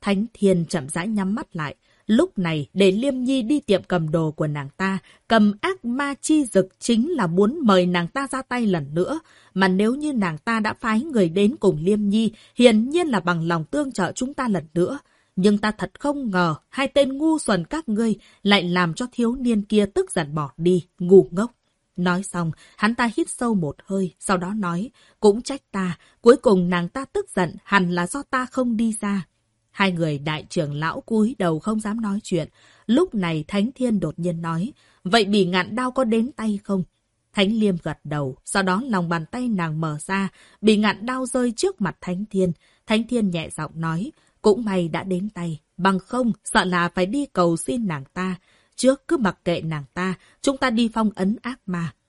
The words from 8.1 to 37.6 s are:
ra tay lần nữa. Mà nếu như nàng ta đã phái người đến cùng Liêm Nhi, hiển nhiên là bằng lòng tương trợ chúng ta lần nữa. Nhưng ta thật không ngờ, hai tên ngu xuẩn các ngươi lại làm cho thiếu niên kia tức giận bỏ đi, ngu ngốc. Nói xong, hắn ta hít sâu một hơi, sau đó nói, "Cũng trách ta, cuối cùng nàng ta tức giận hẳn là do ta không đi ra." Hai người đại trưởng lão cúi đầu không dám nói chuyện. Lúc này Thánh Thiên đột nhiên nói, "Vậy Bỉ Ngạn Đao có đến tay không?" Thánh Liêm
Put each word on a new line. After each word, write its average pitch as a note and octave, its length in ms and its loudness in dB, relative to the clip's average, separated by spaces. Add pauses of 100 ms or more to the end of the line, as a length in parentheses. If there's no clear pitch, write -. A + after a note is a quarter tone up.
ra C4 100 -6
tay B3 240 -4
lần D#3 280 -2
nữa. F#3 260 -2 (340)
Mà F#3+ 140 2
nếu G3+ 280 2
như D4+ 180 -4
nàng F#3 240 -2
ta A3+ 220 -2
đã G#3+ 140 -2
phái A3 280 -2
người A#3+ 280 2
đến G3+ 300 2
cùng F#3 220 2
Liêm G3+ 280 0
Nhi, A3 220 0 (240)
hiển A#3+ 340 6
nhiên F4 180 0
là A#3 120 0
bằng E3+ 280 -2
lòng E3 160 -2
tương C4+ 280 -4
trợ F#3+ 200 -2
chúng C4 220 -6
ta B3+ 140 -4
lần F#3 160 0 (100)
nữa. F#3 260 -2 (360)
Nhưng G3+ 220 4
ta G#3+ 140 0
thật - 280 -8
không C#4+ 320 -4
ngờ, F3 240 0 (140)
hai C#4 180 -2
tên C4+ 300 2
ngu D#4 220 2
xuẩn F#3 260 0
các D#4 240 -6
ngươi A3 260 0 (280)
lại G3+ 200 4
làm F3 300 0
cho B3 180 -6
thiếu A#3 240 -2
niên A#3+ 260 0
kia G#3 240 2
tức F#4 260 -2
giận D3+ 240 -4
bỏ D3 220 -6
đi, F3 280 2 (140)
ngu F#3 320 8
ngốc. G3 200 -4 (440)
Nói F3+ 280 0
xong, E3+ 280 -4 (260)
hắn A3+ 180 0
ta A#3+ 220 0
hít E4+ 120 -2
sâu A#3 260 -2
một D#3 200 -2 (100)
hơi, F#3+ 340 -2
sau F#3+ 180 -2
đó F3+ 160 -6
nói, F#3+ 360 -4 (300)
"Cũng G#3+ 220 4
trách - 300 -10
ta, F#3 260 -4 (240)
cuối A#3+ 160 8
cùng F#3 320 4
nàng F3 200 0
ta C4+ 160 -10
tức G4+ 300 -6
giận F#3 280 0
hẳn F#3 280 0
là F3 160 -2
do C#4+ 160 -8
ta B3+ 220 -4
không B3 320 -2
đi A3 240 0
ra." G3+ 260 -4 (440)
Hai F#3+ 200 2
người D#3+ 260 -2
đại D3+ 320 -6
trưởng D3 240 -4
lão D#3 280 -4
cúi A3 380 0
đầu E3 200 0
không A3 200 -4
dám G#3+ 220 -6
nói G3+ 220 -2
chuyện. D#3+ 260 -4 (380)
Lúc D#4+ 280 2
này E3 320 -2
Thánh G3+ 240 -2
Thiên A#3+ 280 -2
đột E3+ 200 -6
nhiên E3+ 220 -4
nói, E3+ 320 -4 (300)
"Vậy G3 220 4
Bỉ G3+ 200 4
Ngạn F#3 300 0
Đao B3+ 160 -2
có C4 120 0
đến A3+ 280 0
tay G#3+ 320 -4
không?" F#3+ 200 0 (500)
Thánh G3+ 200 2
Liêm G#3+ 300 2